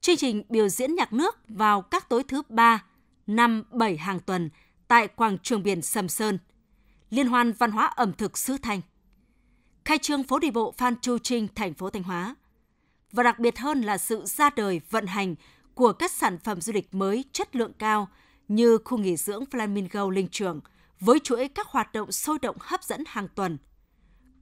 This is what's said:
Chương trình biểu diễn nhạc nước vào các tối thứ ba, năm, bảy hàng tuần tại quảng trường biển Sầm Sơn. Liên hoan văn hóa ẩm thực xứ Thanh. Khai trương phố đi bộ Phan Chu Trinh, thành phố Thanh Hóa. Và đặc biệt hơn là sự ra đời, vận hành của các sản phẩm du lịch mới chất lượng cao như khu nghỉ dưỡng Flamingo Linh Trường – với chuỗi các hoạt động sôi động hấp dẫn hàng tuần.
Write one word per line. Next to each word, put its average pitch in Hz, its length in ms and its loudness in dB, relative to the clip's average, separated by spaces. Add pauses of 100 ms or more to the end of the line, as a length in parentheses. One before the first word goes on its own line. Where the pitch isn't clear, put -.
Chương 349 160 4
trình 214 320 0
biểu 220 200 4
diễn 262 260 -2
nhạc 285 180 -2
nước 330 240 0 (100)
vào 208 340 2
các - 280 -4
tối 247 180 2
thứ 277 220 -4
ba, 226 340 4 (440)
năm, 220 440 2
bảy 220 260 0
hàng 175 220 -6
tuần 175 300 -4 (380)
tại 233 200 6
quảng 208 360 0
trường 208 200 -2
biển 190 180 0
Sầm - 280 -4
Sơn. 214 300 -2 (680)
Liên 262 180 2
hoan 240 240 2
văn 220 200 0
hóa 214 140 2
ẩm 220 280 0
thực - 240 -4
xứ 269 200 -2
Thanh. 208 240 -4 (1040)
Khai 302 120 2
trương 285 260 -2
phố 262 160 0
đi 302 120 0
bộ 220 260 -2
Phan 247 240 0
Chu 240 160 -2
Trinh, 233 380 -2
thành 196 180 -6
phố 185 160 -8
Thanh 196 140 -8
Hóa. 185 320 -6 (760)
Và 240 120 2
đặc 220 160 4
biệt 233 200 0
hơn 277 220 0
là 208 160 0
sự 202 280 -4
ra 285 300 2
đời, 190 340 -2
vận 214 180 -2
hành 190 280 -4 (380)
của 233 200 4
các 339 180 -2
sản 196 280 -2
phẩm 196 220 -6
du 220 120 -6
lịch 196 200 -4
mới 196 380 0
chất - 240 -6
lượng 233 240 -2
cao 214 280 0 (400)
như 226 380 6
khu 254 120 -2
nghỉ 185 200 0
dưỡng 202 340 -6
Flamingo 202 580 -4
Linh 190 220 0
Trường – 175 280 -4 (420)
với 233 180 6
chuỗi 254 280 -2
các 403 200 -8
hoạt 226 260 -2
động 208 180 -6
sôi 302 300 -4
động 220 180 -4
hấp - 240 -6
dẫn 240 240 -6
hàng 202 280 -8
tuần. 165 220 -2 (840)